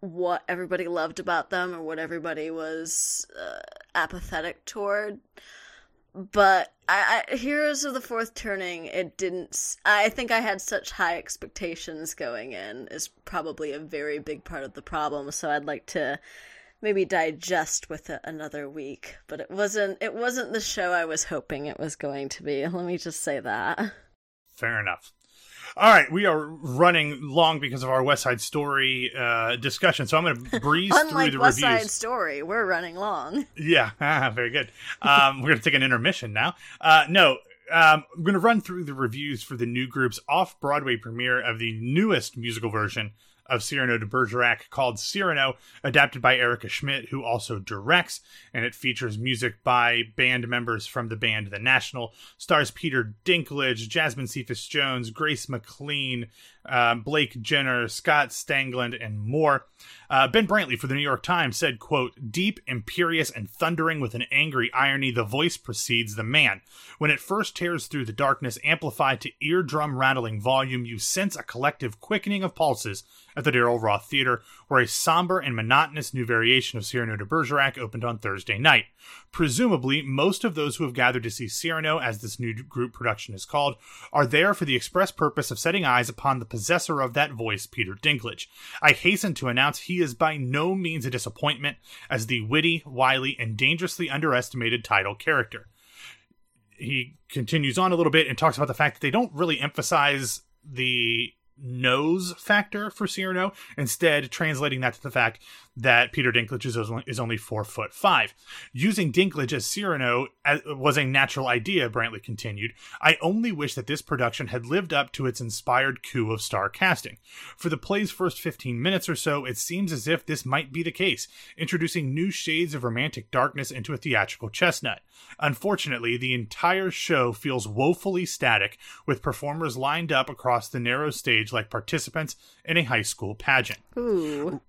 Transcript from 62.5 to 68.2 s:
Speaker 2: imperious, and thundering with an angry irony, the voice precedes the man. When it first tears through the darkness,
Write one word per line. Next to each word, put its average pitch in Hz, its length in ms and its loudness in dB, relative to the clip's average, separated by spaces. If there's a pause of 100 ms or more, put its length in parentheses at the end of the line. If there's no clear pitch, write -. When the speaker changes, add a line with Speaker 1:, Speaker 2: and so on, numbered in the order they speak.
Speaker 2:
imperious, 160 640 0
and 104 180 -10
thundering 160 520 0
with 117 140 -4
an 120 160 -2
angry 135 440 2
irony, 135 360 2
the 117 140 0
voice 139 320 0
precedes 113 600 -2
the 110 60 -6
man. 113 380 2 (380)
When 151 120 2
it 139 100 2
first - 360 -4
tears 170 300 -4
through 143 180 -6
the 110 80 -8
darkness, 135 500 -2